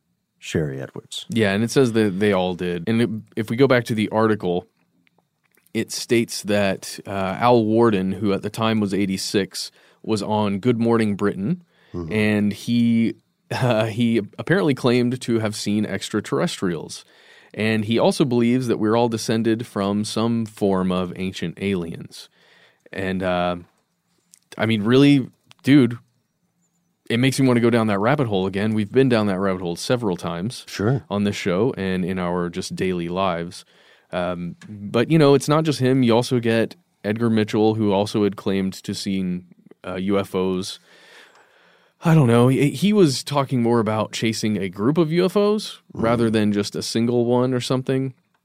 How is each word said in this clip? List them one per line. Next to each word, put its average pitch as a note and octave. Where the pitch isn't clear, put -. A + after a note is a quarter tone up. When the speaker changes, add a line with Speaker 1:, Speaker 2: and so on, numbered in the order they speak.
Speaker 1:
Sherry C#2+
Edwards. -
Speaker 2:
Yeah, G#2+
and G#2
it A#2
says B2+
that G#2+
they G#2
all F2+
did. F2
And A2+
it, A2+
if A2+
we A#2
go C3
back B2
to A#2+
the G#2+
article, G2
it -
states -
that, G2+
uh, F#2+
Al A#2+
Warden, G#2+
who G2
at G2
the G#2
time A2
was G2+
eighty-six, F#2+
was G#2+
on G#2
Good A#2+
Morning A2+
Britain, G2+
Speaker 1:
Mm-hmm. E2+
Speaker 2:
and G#2+
he, A#2
<laughs> -
uh, A2+
he A2+
apparently E3
claimed B2
to A2+
have A2
seen G#2
extraterrestrials. G2+
And A2
he A#2
also F3
believes A#2+
that A2+
we're G#2+
all A#2
descended A2+
from G2+
some A2+
form F#2+
of F2+
ancient F#2
aliens. F#2
And, F#2+
uh, F2+
I -
mean, A2
really, C3+
dude, B2+
it A#2
makes C3
me C3+
wanna B2
go A#2
down A2+
that G2+
rabbit B2+
hole G2
again. G2+
We've G#2+
been C3
down A2
that F#2+
rabbit F#2+
hole E2+
several A#2
times E2+
Speaker 1:
Sure. A2+
Speaker 2:
on G2+
this G2+
show G2+
and F#2
in F#2
our F2
just F2+
daily F2+
lives. F2
Um, F2
but, G#2
you D#3+
know, C#3+
it's C#3
not D#3
just C#3+
him. C3
You A2+
also B2
get A2+
Edgar A2+
Mitchell, A2
who A2
also G#2
had G2+
claimed F#2+
to G#2
seen, F#2
uh, F#2
U F#2+
F G2
Os. F#2
I E3
don't D3
know. A#2+
He, C3+
he F3+
was E3
talking C#3
more A#2
about G#2+
chasing A2
a F#2+
group G#2
of D#3+
U F3
F F#3
Os G#3
Speaker 1:
Mm. -
Speaker 2:
rather A#2
than G#2+
just G2+
a -
single A#2
one B2
or B2+
something. C3